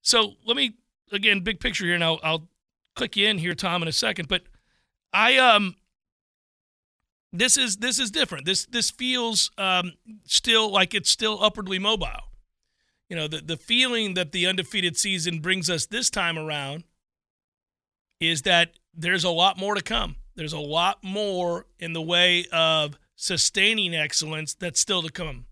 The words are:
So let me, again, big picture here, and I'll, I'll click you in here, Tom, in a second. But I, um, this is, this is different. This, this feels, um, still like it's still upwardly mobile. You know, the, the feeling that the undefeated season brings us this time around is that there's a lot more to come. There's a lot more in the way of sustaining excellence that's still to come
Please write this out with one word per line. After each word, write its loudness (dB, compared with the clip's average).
So 2
let 0
me, 0
again, 2
big -4
picture -4
here, 2
and 0
I'll, 0
I'll -4
click -4
you 4
in 0
here, -2
Tom, -2
in -4
a -4
second. -2
But -2
I, 4
um, 4
this 4
is, 0
this -2
is -2
different. -2
This, 0
this -2
feels, -2
um, 0
still 2
like 2
it's 0
still 0
upwardly 0
mobile. -4
You -8
know, -4
the, -8
the -8
feeling 0
that -2
the 0
undefeated -2
season -2
brings -2
us -2
this -2
time -2
around -8
is 0
that 2
there's 0
a 2
lot 2
more -2
to -2
come. -4
There's -10
a -6
lot -2
more -4
in -8
the -6
way 4
of 2
sustaining 0
excellence -4
that's -4
still 0
to -8
come -10